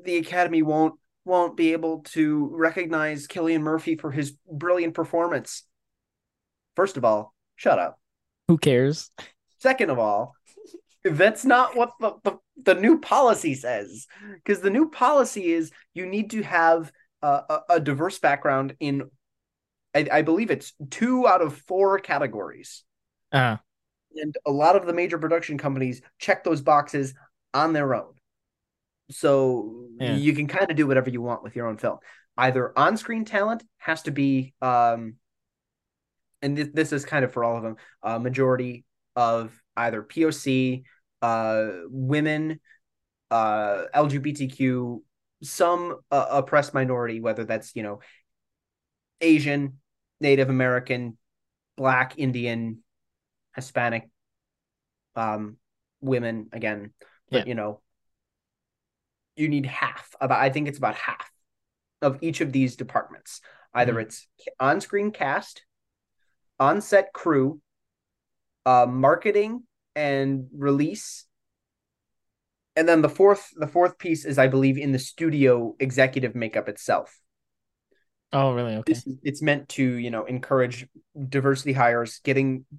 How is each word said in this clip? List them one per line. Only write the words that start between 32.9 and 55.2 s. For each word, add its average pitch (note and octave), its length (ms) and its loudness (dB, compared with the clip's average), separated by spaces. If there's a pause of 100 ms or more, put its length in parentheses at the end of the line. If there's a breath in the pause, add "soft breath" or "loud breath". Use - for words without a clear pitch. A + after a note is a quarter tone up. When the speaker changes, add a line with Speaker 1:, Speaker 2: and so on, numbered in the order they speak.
Speaker 1:
talent G#3+ 400 -2 (140)
has D#3+ 240 -6
to D#3 100 -6
be, C3+ 500 0
um, A#2+ 540 0 (1200)
and C#3 160 -4
th-, D3 160 -6
this D#3 200 0
is C#3 120 -4
kind C#3+ 200 0
of B2 80 -4
for A#2+ 100 -4
all A#2 140 0
of A2 80 -8
them, A2+ 120 -8 (260 soft breath)
a A2+ 180 -4
majority B2+ 640 -2 (320)
of A#2 360 0 (240)
either A2+ 280 -2
P D#3+ 200 -2
O D#3 60 4
C, C3 540 -2 (380 soft breath)
uh, A2 480 0 (180)
women, D3+ 720 -2 (720 soft breath)
uh, G#2+ 600 -2
L D3+ 140 2
G C#3+ 120 -4
B C#3+ 140 -6
T C#3+ 140 -6
Q, B2 560 -4 (400)
some, F3 560 -2 (140)
uh, C#3 180 2
oppressed C#3 440 0
minority, A#2+ 460 -2
whether A2+ 240 -4
that's, A2 300 -6
you A2+ 80 -8
know, G2+ 160 -10 (1200 soft breath)
Asian, C#3+ 600 2 (400)
Native C3+ 300 4
American, B2 680 -2 (580)
Black, C3 400 0
Indian, A#2+ 680 -4 (720)
Hispanic, A#2+ 520 -4 (1080)
um, G#2+ 400 -6 (440)